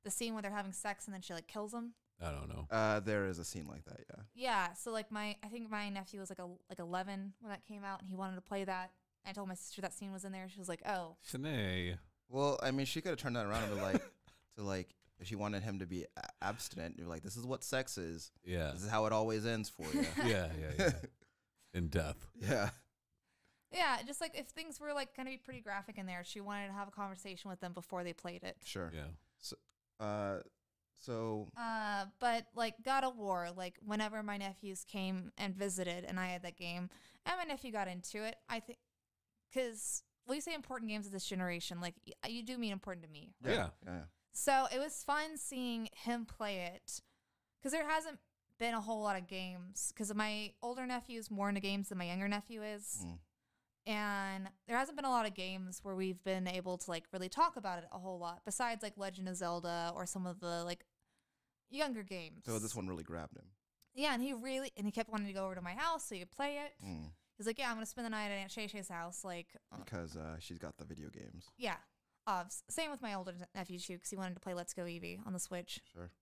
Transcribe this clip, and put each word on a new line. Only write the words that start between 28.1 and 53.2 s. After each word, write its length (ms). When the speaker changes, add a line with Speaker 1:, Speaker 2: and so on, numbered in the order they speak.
Speaker 1:
played 320
it. 200
Speaker 3:
Sure. 300
Speaker 2:
Yeah. 140
Speaker 3:
So, 180
uh, 400
so 580
Speaker 1:
Uh, 500
but, 340
like, 300
God 180
of 140
War, 340
like, 340
whenever 380
my 140
nephews 480
came 520
and 200
visited 480
and 160
I 80
had 140
that 140
game, 320
and 100
my 80
nephew 280
got 160
into 340
it, 140
I 120
think, 180
'cause 520
when 120
you 60
say 120
important 360
games 160
of 60
this 140
generation, 540
like, 160
y-, 220
you 140
do 160
mean 140
important 320
to 60
me, 240
Speaker 3:
Yeah. 60
Speaker 2:
Yeah. 200
Speaker 3:
Yeah, 80
yeah. 120
Speaker 1:
So 400
it 60
was 240
fun 360
seeing 540
him 320
play 420
it, 340
'cause 100
there 160
hasn't 320
been 160
a 60
whole 220
lot 140
of 100
games, 640
'cause 220
my 480
older 240
nephew 320
is 120
more 180
into 120
games 300
than 80
my 80
younger 220
nephew 340
is. 420
Speaker 3:
Mm. 140